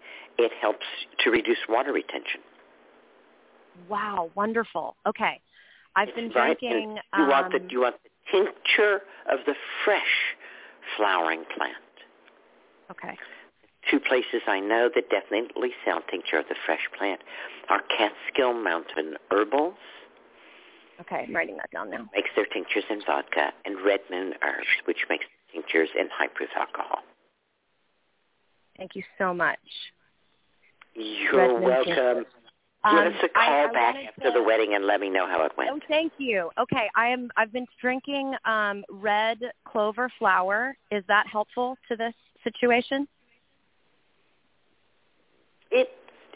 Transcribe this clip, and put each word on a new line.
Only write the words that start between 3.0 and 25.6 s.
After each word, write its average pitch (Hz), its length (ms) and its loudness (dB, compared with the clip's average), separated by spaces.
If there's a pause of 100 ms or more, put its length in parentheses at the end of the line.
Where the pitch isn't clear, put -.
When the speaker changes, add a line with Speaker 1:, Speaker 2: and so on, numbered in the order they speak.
Speaker 2:
Wow, 202 460 -4
wonderful. 202 640 -2 (100)
Okay. 185 340 -2 (540)
I've 196 140 2
Speaker 1:
It's - 80 -12
Speaker 2:
been 233 160 -6
Speaker 1:
right, 254 280 4
Speaker 2:
drinking, 214 380 -4 (140)
Speaker 1:
and - 120 4
you - 60 4
want 139 220 4
the, 135 80 2
Speaker 2:
um, - 100 -8
Speaker 1:
you 123 100 -2
want 123 240 2
the - 60 -20 (200)
tincture 202 680 2 (300)
of 135 160 2
the 147 80 0 (300)
fresh - 520 0 (600)
flowering 85 480 2 (120)
plant. 64 200 -6 (1120)
Speaker 2:
Okay. 185 260 -12 (760)
Speaker 1:
Two 139 100 4
places 123 480 0
I 101 100 2
know 113 340 4
that - 180 0
definitely 110 600 -2 (140)
sell 85 160 0 (100)
tincture 85 280 -2
of 76 100 0
the - 80 -6 (100)
fresh 80 140 0 (180)
plant 98 220 -4 (480)
are 101 120 4 (160)
Catskill 123 560 0
Mountain 82 600 -4 (160)
Herbals. 131 460 2 (1300)
Speaker 2:
Okay, 160 260 -6
I'm - 80 -10
writing 165 220 -2
that - 120 -10
down 92 200 -8
now. 110 220 -10
Speaker 1:
Makes 101 220 0
their 104 120 4
tinctures - 440 -2
in 104 160 -4
vodka, 73 460 0 (120)
and 95 200 -8
Red 98 160 4 (100)
Moon 90 320 -6
Herbs, 69 240 -4 (200)
which 90 100 -2 (120)
makes - 160 -2 (280)
tinctures 80 440 0